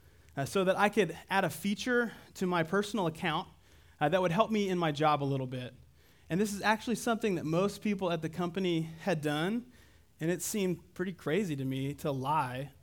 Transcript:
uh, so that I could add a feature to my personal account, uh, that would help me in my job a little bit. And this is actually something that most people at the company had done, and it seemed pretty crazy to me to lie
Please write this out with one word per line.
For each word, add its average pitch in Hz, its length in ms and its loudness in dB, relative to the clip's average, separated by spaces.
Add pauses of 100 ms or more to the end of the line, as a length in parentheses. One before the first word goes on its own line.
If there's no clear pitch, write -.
(360)
uh, 139 80 -2
so 190 200 0
that 180 140 4
I 202 100 4
could 190 280 2 (140)
add 190 140 2
a 165 60 2
feature 233 640 -2 (220)
to 190 120 -2
my 180 160 2
personal 196 460 0
account, 160 400 -4 (520)
uh, 151 80 4
that 185 140 4
would 180 100 2
help 214 200 4
me 208 160 2
in 185 100 0
my 165 140 2
job 147 300 2
a - 20 -2
little 135 220 0
bit. 123 280 -8 (540)
And 170 120 0
this 208 120 0
is 202 100 -6
actually 220 340 2
something 220 400 0
that 139 80 -4
most 180 380 0
people 196 280 0
at 170 100 -2
the 160 80 -4
company 175 600 0 (120)
had 170 180 0
done, 160 440 0 (560)
and 160 80 0
it 170 140 0
seemed 185 360 0 (160)
pretty 185 180 -4
crazy 165 420 -2
to 135 100 -4
me 131 300 -2
to 151 160 -4
lie 135 600 -2 (120)